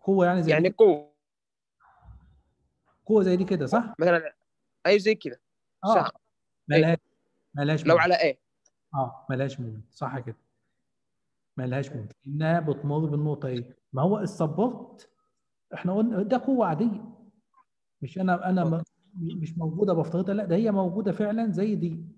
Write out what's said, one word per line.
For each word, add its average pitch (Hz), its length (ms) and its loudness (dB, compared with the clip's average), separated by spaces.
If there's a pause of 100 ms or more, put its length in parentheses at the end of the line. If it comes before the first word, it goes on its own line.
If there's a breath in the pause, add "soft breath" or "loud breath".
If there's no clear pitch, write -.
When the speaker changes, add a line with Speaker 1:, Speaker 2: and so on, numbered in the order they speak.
Speaker 1:
قوة 196 240 4
يعني 175 180 2
زي 160 80 2
Speaker 2:
يعني 160 180 4
Speaker 1:
دي. - 60 -4
Speaker 2:
قوة. 165 360 4 (1900)
Speaker 1:
قوة 208 180 4
زي 180 120 4
دي 185 80 0
كده، 175 220 -2
صح؟ 226 340 -2
Speaker 2:
مثلًا، 165 360 2 (500)
أيوة 202 120 6
زي 214 180 2
كده. 123 260 -12 (440)
Speaker 1:
آه. 214 80 4
Speaker 2:
سهم. 160 180 4 (560)
Speaker 1:
ملهاش، 160 300 4
Speaker 2:
إيه؟ - 40 -16 (520)
Speaker 1:
ملهاش 143 320 -2
Speaker 2:
لو - 20 4
Speaker 1:
مومنت. 165 160 6
Speaker 2:
على 175 180 2
إيه؟ 147 180 0 (540)
Speaker 1:
آه، 131 360 -6
ملهاش 135 300 -4
مومنت، 110 320 -12
صح 131 280 -8
كده. 117 160 -12 (1200)
ملهاش 131 340 -6
مومنت. 107 200 -12 (160)
إنها 156 320 0
بتمر 151 460 -2
بالنقطة 147 420 -4
إيه؟ 123 300 -8 (160)
ما 127 80 -2
هو 202 180 2
السبورت، 196 920 -4 (640)
إحنا 180 200 -4
قلنا 214 300 0
ده 247 140 -2
قوة 247 300 0
عادية. 185 380 -2 (960)
مش 143 180 -10
أنا، 185 300 0
أنا 185 140 2
م-، 160 100 0
Speaker 2:
أوكي. 165 120 -4 (320)
Speaker 1:
مش 165 400 -8
موجودة 170 360 -2
بفترضها، 170 420 -2
لا، 208 100 -4
ده 170 100 0
هي 220 160 2
موجودة 190 400 -2
فعلًا 214 400 -2
زي 202 240 0
دي. 165 300 -6 (120)